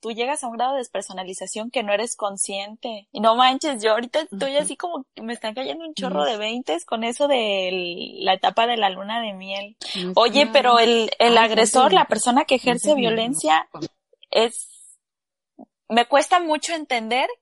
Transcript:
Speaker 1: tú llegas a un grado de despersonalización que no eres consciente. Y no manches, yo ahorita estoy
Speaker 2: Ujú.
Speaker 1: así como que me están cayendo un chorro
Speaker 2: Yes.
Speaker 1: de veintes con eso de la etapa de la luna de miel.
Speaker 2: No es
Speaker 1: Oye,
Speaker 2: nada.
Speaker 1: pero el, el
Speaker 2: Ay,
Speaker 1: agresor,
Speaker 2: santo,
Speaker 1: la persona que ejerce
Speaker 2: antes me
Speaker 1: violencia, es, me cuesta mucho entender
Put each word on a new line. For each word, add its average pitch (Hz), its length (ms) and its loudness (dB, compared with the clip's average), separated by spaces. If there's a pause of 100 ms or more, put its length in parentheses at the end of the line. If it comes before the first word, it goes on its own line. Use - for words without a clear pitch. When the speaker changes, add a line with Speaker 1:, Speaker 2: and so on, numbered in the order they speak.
Speaker 1:
tú 226 120 -8
llegas 247 320 -4
a - 20 -6
un 233 100 -8
grado 247 180 -2
de 277 40 -2
despersonalización 190 960 -10
que 247 100 -2
no 208 100 -4
eres 214 220 -2
consciente. 202 960 -10
Y - 80 -12
no 220 160 4
manches, 262 480 0
yo 220 80 2
ahorita 240 300 0
estoy 269 320 -6
Speaker 2:
Ujú. 285 100 0
Speaker 1:
así 294 140 -6
como 330 280 -8 (120)
que - 60 -16
me 226 100 -8
están 226 220 -8
cayendo 269 300 -8
un 311 100 -12
chorro - 280 -2
Speaker 2:
Yes. 254 100 0
Speaker 1:
de 214 60 -4
veintes 240 460 -6
con 226 180 -6
eso 240 240 -2
de 190 920 -2
la 190 140 0
etapa 202 340 0
de 240 80 -2
la 208 120 2
luna 202 320 -8
de 220 120 -8
miel. 196 440 -12 (240)
Speaker 2:
No 180 120 -6
es 180 40 0
Speaker 1:
Oye, 240 280 6
Speaker 2:
nada. 294 80 -6
Speaker 1:
pero 247 260 6
el, 233 400 4
el 233 180 6
Speaker 2:
Ay, 226 100 8
Speaker 1:
agresor, 220 440 4
Speaker 2:
santo, 381 60 6
Speaker 1:
la 320 100 6
persona 240 380 0
que - 100 0
ejerce 247 380 2
Speaker 2:
antes - 20 6
me 269 60 0
Speaker 1:
violencia, 240 680 0 (640)
es, - 380 0 (1200)
me 233 180 2
cuesta 302 340 4
mucho 320 340 -2
entender 254 540 -4 (140)